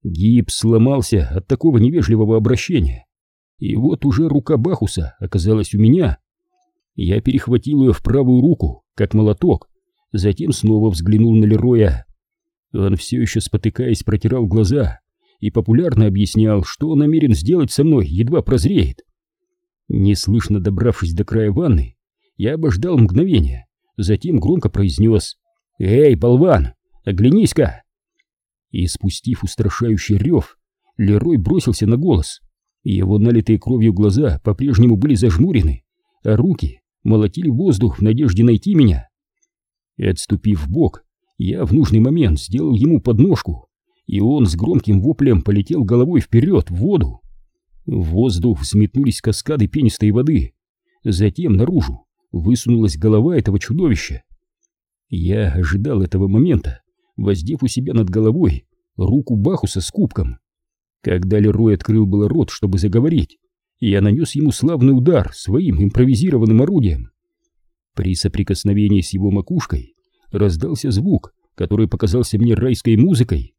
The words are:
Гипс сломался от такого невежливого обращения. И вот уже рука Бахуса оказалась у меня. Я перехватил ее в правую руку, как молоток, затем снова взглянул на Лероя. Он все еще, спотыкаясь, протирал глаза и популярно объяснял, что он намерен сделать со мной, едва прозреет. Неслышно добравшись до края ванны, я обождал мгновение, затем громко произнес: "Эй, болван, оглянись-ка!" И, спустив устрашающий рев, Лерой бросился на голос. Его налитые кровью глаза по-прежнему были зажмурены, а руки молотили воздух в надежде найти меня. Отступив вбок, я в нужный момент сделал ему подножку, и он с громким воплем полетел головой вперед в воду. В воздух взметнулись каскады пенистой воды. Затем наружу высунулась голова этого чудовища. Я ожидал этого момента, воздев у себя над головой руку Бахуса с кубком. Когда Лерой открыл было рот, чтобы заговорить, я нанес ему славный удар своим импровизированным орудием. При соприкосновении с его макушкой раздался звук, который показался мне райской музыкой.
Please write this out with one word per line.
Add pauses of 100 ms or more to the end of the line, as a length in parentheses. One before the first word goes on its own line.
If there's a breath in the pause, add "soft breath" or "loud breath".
Гипс
сломался
от
такого
невежливого
обращения. (520)
И
вот
уже
рука
Бахуса
оказалась
у
меня. (760)
Я
перехватил
ее
в
правую
руку, (100)
как
молоток, (440)
затем
снова
взглянул
на
Лероя. (680)
Он
все
еще,
спотыкаясь,
протирал
глаза (420)
и
популярно
объяснял,
что
он
намерен
сделать
со
мной,
едва
прозреет. (840)
Неслышно
добравшись
до
края
ванны, (400)
я
обождал
мгновение, (300)
затем
громко
произнес: (420)
"Эй,
болван, (300)
оглянись-ка!" (880)
И,
спустив
устрашающий
рев, (380)
Лерой
бросился
на
голос. (420)
Его
налитые
кровью
глаза
по-прежнему
были
зажмурены, (400)
а
руки (240)
молотили
воздух
в
надежде
найти
меня. (880)
Отступив
вбок, (340)
я
в
нужный
момент
сделал
ему
подножку, (380)
и
он
с
громким
воплем
полетел
головой
вперед
в
воду. (640)
В
воздух
взметнулись
каскады
пенистой
воды. (500)
Затем
наружу (260)
высунулась
голова
этого
чудовища. (880)
Я
ожидал
этого
момента, (340)
воздев
у
себя
над
головой (300)
руку
Бахуса
с
кубком. (640)
Когда
Лерой
открыл
было
рот,
чтобы
заговорить, (400)
я
нанес
ему
славный
удар
своим
импровизированным
орудием. (840)
При
соприкосновении
с
его
макушкой (380)
раздался
звук, (200)
который
показался
мне
райской
музыкой.